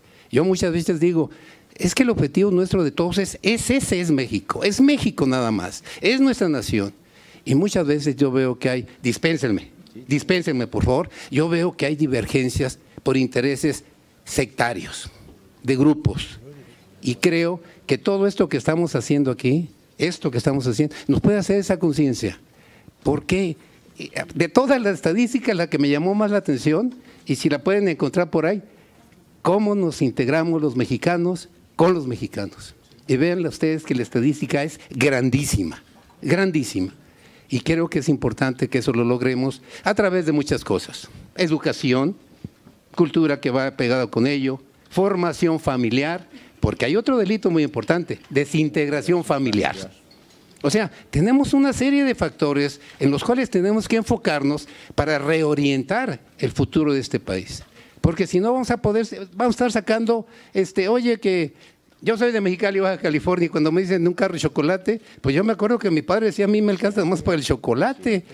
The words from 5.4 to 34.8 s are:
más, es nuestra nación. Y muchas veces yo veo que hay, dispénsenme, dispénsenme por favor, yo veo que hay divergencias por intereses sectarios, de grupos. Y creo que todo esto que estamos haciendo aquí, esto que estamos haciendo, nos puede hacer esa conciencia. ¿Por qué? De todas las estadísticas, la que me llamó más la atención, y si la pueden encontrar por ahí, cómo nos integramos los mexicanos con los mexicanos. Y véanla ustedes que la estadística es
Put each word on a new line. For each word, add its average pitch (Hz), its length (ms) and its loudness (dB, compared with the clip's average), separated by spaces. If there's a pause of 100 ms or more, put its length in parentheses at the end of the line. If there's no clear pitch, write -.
más, 92 320 -4 (180)
es 247 200 2
nuestra 254 280 2
nación. 107 440 -2 (520)
Y - 100 0
muchas 180 320 2
veces 143 300 0
yo 135 140 2
veo 127 280 0
que - 100 -2
hay, 127 180 -4 (160)
dispénsenme, 127 680 -2 (360)
dispénsenme 151 600 -2
por - 180 -4
favor, 131 240 0 (220)
yo 151 180 0
veo 170 280 -2
que 143 100 -2
hay 147 100 -2
divergencias 127 840 -2 (240)
por 135 140 2
intereses 135 680 -2 (400)
sectarios, - 840 -4 (520)
de 135 140 0
grupos. 147 640 0 (600)
Y 123 140 -2
creo 170 480 0 (240)
que 135 100 0
todo 196 300 0
esto 196 220 0
que 143 100 -2
estamos 160 360 -2
haciendo 143 360 0
aquí, 143 400 0 (260)
esto 165 340 -4
que 120 80 -2
estamos 135 280 0
haciendo, 131 280 0 (140)
nos 139 120 2
puede 202 180 2
hacer 190 180 0
esa 196 220 0
conciencia. 139 600 0 (640)
¿Por 143 220 -2
qué? 180 320 -2 (800)
De 175 140 2
todas 254 340 4
las 202 120 0
estadísticas, 214 640 0
la 170 120 -2
que 151 100 -2
me 143 100 2
llamó 156 260 2
más 208 160 2
la 202 80 2
atención, 160 560 0 (300)
y 139 120 -2
si - 120 0
la 143 120 -2
pueden 196 280 2
encontrar 165 400 0
por 156 160 0
ahí, 190 180 0 (800)
cómo 208 340 2
nos 180 280 -2
integramos 151 580 0
los 139 160 0
mexicanos 170 720 -2 (280)
con 175 180 4
los 151 120 -4
mexicanos. 107 680 -8 (320)
Y 131 100 0
véanla 170 320 0
ustedes 156 360 -2
que - 100 -2
la 123 80 0
estadística 135 600 -2
es 156 160 -8 (120)